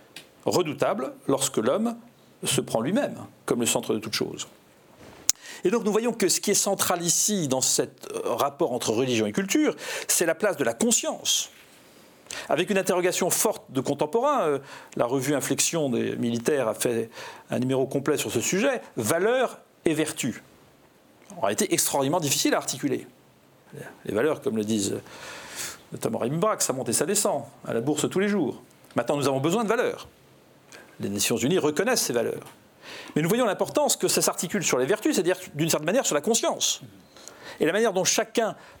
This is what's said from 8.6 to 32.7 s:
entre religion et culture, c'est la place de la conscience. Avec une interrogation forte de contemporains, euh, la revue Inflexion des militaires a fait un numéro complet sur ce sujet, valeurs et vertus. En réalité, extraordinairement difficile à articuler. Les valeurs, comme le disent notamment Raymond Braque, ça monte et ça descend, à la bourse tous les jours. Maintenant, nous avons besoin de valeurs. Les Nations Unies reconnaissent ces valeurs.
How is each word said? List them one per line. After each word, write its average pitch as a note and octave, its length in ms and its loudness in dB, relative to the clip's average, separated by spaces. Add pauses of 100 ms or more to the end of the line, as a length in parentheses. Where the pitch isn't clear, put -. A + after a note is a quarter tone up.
entre A#2+ 200 0
religion A#2 340 2
et G#2 60 -2
culture, G3+ 420 2 (320)
c'est - 200 2
la D#3+ 80 4
place F#3 240 0
de C#3 60 2
la A#2 100 0
conscience. - 720 0 (1040)
Avec E3+ 180 0
une G3+ 80 2
interrogation F3+ 540 2
forte - 400 0
de C3 100 -2
contemporains, A3 640 0
euh, D3 160 2 (380)
la B2 100 2
revue C3+ 280 0
Inflexion C#3 540 0
des A2+ 280 -2
militaires A#2+ 520 0
a G#2+ 60 0
fait A#2 340 -2 (400)
un A#2+ 100 -2
numéro C3 280 0
complet C3+ 320 0
sur A2 120 -4
ce A#2 120 0
sujet, A#3 400 0 (140)
valeurs F#3+ 640 0 (260)
et E3 80 2
vertus. D3 480 -2 (960)
En - 40 -10
réalité, G#3 300 0
extraordinairement D3+ 480 2
difficile D3 320 2
à F#3+ 60 4
articuler. C3 480 -4 (960)
Les G2+ 100 -4
valeurs, C#3 280 0
comme A2+ 140 0
le G#2+ 80 2
disent G#2+ 320 0 (960)
notamment A2+ 260 -2
Raymond B2+ 200 -2
Braque, G#3 220 0
ça - 120 0
monte C3 160 -6
et A#2 40 0
ça D#3 140 2
descend, F#3+ 380 0 (220)
à A#2+ 60 -4
la A#2 80 0
bourse C#3+ 300 0
tous F3 80 -2
les G3+ 100 2
jours. F#3+ 340 0 (340)
Maintenant, C3 200 2
nous C#3+ 120 2
avons C3+ 120 2
besoin F3+ 240 2
de F#3+ 40 0
valeurs. E3 400 0 (920)
Les A2 80 -4
Nations G#2 280 0
Unies C#3 220 2
reconnaissent F3 440 2
ces C#3 100 0
valeurs. A#2 320 -2 (720)